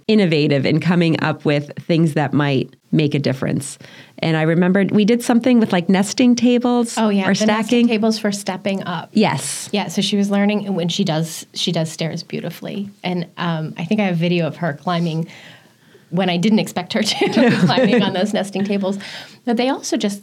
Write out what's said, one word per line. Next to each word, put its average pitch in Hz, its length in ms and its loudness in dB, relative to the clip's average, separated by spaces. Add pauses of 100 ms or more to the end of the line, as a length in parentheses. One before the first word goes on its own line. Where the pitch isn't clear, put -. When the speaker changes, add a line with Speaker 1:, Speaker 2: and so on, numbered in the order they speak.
Speaker 1:
innovative 151 580 2
in 151 140 2
coming 165 420 2
up 151 240 -2
with 147 260 0 (120)
things 165 300 2
that 139 200 0
might 139 400 0 (180)
make 151 240 2
a 143 40 2
difference. 139 580 -4 (420)
And 160 180 0
I 156 60 2
remembered 180 480 2
we 214 140 4
did 240 180 2
something 240 360 2
with, 214 140 0
like, 175 160 0
nesting 208 460 4
tables 240 640 2
Speaker 2:
Oh, 226 120 2
yeah, 202 200 2
Speaker 1:
or 202 40 4
Speaker 2:
the 208 120 0
nesting 214 200 2
Speaker 1:
stacking. 240 220 2
Speaker 2:
tables 220 320 0
for 202 120 -2
stepping 196 520 -4
up. 170 300 -8
Speaker 1:
Yes. - 600 0
Speaker 2:
Yeah, 190 140 -2
so 190 140 -4
she 202 160 -2
was 202 140 0
learning 202 420 0
when 170 160 -2
she 196 160 -2
does, 160 480 -4
she - 180 -4
does 160 200 -2
stairs 165 320 -6
beautifully. 170 680 -10 (140)
And, 180 220 -4 (120)
um, 165 400 -4
I 170 80 -6
think 214 160 -2
I 202 40 0
have 180 120 0
video 170 300 0
of 139 100 -6
her 160 160 -4
climbing 165 540 -2 (840)
when 180 160 0
I 175 80 0
didn't 208 220 4
expect - 340 -6
her 214 80 0
to, - 500 2
<laughs> - 80 2
Speaker 1:
<laughs> 185 60 4
Speaker 2:
climbing 240 380 4
on 190 100 0
those 190 200 -2
nesting 196 300 -2
tables. 196 340 -2 (480)
But 233 120 0
they 254 120 0
also 302 280 -4
just, 202 260 -4